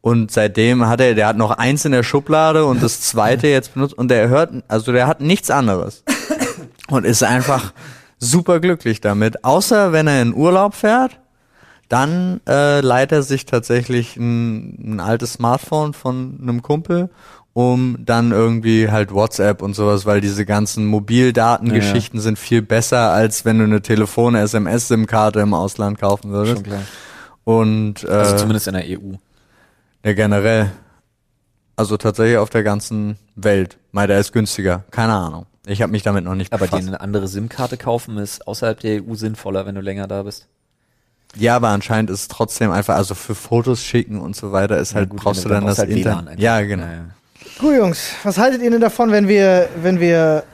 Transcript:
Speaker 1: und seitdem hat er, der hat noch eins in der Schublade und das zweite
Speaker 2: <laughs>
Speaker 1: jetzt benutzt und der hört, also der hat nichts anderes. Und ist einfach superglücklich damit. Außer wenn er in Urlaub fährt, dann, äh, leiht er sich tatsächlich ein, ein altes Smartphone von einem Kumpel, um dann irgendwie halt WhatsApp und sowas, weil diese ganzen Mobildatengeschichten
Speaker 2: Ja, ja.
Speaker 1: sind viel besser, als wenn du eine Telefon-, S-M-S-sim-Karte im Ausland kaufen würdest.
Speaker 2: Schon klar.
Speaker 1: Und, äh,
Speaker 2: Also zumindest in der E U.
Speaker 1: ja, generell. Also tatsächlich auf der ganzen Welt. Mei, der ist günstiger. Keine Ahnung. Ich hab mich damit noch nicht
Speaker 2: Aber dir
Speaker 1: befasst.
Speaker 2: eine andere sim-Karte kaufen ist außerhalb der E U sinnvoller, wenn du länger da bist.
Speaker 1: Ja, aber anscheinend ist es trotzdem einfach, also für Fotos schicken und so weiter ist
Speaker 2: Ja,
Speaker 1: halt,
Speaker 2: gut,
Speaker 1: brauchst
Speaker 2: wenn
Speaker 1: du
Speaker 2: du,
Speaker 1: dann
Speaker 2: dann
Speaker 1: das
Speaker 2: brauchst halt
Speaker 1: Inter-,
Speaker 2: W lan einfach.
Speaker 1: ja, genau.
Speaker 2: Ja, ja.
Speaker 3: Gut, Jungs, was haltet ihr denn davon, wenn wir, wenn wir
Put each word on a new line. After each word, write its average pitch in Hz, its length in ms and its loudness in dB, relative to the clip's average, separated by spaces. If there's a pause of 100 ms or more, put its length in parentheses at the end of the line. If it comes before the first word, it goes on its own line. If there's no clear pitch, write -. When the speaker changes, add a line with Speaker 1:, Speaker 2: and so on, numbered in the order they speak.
Speaker 1:
und 117 300 2
seitdem 113 560 2
hat 120 140 2
er, 123 140 6
der 107 120 4
hat 110 100 2
noch 107 160 2
eins 131 320 0
in 147 80 0
der 123 120 2
Schublade 156 600 2
und 123 180 2
das - 180 -2
zweite 117 460 0
Speaker 2:
<laughs> - 20 6
Speaker 1:
jetzt 135 260 0
benutzt 139 240 -2
und 123 120 -2
der 117 180 4
hört, 151 220 2 (180)
also 110 240 -2
der 123 160 2
hat 156 120 -4
nichts 160 300 0
anderes. 113 540 0 (840)
Und 131 160 0
ist 113 200 2
einfach 123 480 0 (460)
superglücklich 165 840 0
damit. 104 440 0
Außer 190 480 4
wenn 156 140 4
er 139 160 4
in 117 120 0
Urlaub 185 400 2
fährt, 240 440 0 (720)
dann, 175 600 0
äh, 143 320 2
leiht 131 320 2
er 147 100 2
sich 135 240 -4
tatsächlich 120 680 -2
ein, 117 800 -4
ein 95 40 -6
altes 113 340 -2
Smartphone 143 600 -2
von 127 480 -8
einem 120 200 -4
Kumpel, 170 480 -2 (420)
um 123 520 0
dann 117 280 2
irgendwie 113 580 2
halt 104 240 0
WhatsApp 101 480 0
und 101 120 -6
sowas, 101 300 0
weil 104 160 2
diese 101 240 -2
ganzen 104 420 -2
Mobildatengeschichten 113 1300 2
Speaker 2:
Ja, 104 40 -6
ja. - 20 -8
Speaker 1:
sind 110 160 -2
viel 117 200 0
besser, 113 520 0
als 107 320 0
wenn 110 140 2
du 110 60 4
eine 107 180 2
Telefon-, 117 520 0
S-M-S-sim-Karte 107 1040 0
im 104 140 2
Ausland 101 460 -4
kaufen 101 320 -2
würdest. 104 240 0
Speaker 2:
Schon 104 80 -8
klar. 101 180 -8 (600)
Speaker 1:
Und, 110 580 0
äh, - 60 -12
Speaker 2:
Also 101 300 2
zumindest 107 280 0
in 98 80 -6
der 90 140 -4
E 92 80 -6
U. 98 220 -14 (840)
Speaker 1:
ja, 107 80 2
generell. 104 600 2 (1040)
Also 107 200 -2
tatsächlich 113 420 2
auf 107 120 0
der 110 140 0
ganzen 104 520 -4 (200)
Welt. 98 420 0 (140)
Mei, 101 160 0
der 98 100 4
ist 101 140 -2
günstiger. 95 580 -2
Keine 113 240 0
Ahnung. 85 320 -6 (200)
Ich 101 160 -4
hab 101 80 -2
mich 104 120 -4
damit 101 220 -2
noch 92 100 -6
nicht 95 180 -6
Speaker 2:
Aber 98 140 -2
dir 87 60 -4
Speaker 1:
befasst. 92 160 -4
Speaker 2:
eine 95 120 -8
andere 98 280 -4
sim-Karte 117 480 -8
kaufen 117 420 -6
ist - 300 -10
außerhalb 110 320 -6
der 107 160 -4
E 104 60 -4
U 110 120 -10
sinnvoller, 104 520 -6
wenn 98 100 -10
du 98 40 -8
länger 98 280 -8
da 98 160 -6
bist. - 240 -16 (840)
Speaker 1:
Ja, 117 220 2
aber 120 120 2
anscheinend 107 420 0
ist 95 120 -6
es - 60 -12
trotzdem - 420 -2
einfach, 98 260 0
also 95 180 0
für - 200 -10
Fotos 120 480 -2
schicken 104 380 -4
und 85 160 -10
so 101 160 -10
weiter 101 260 2
ist - 140 -4
Speaker 2:
Ja, 107 80 -2
Speaker 1:
halt, 95 100 -2
Speaker 2:
gut, 101 120 -12
Speaker 1:
brauchst 95 220 -2
Speaker 2:
wenn - 0 -
Speaker 1:
du 107 40 -6
Speaker 2:
du, 104 60 2
Speaker 1:
dann 101 100 0
Speaker 2:
dann 101 40 0
Speaker 1:
das 98 100 0
Speaker 2:
brauchst 104 100 0
halt 107 100 0
Speaker 1:
Inter-, 101 120 0
Speaker 2:
W 101 40 0
lan 85 140 -8
einfach. 87 140 -6
Speaker 1:
ja, 113 200 2
genau. 101 220 -4
Speaker 2:
Ja, 85 80 -10
ja. 82 120 -12 (540)
Speaker 3:
Gut, 294 180 2
Jungs, 185 340 0 (120)
was 202 160 -4
haltet 247 240 2
ihr 240 80 2
denn 233 100 2
davon, 226 320 2
wenn 208 160 4
wir, 190 400 4 (140)
wenn 180 180 2
wir 160 540 2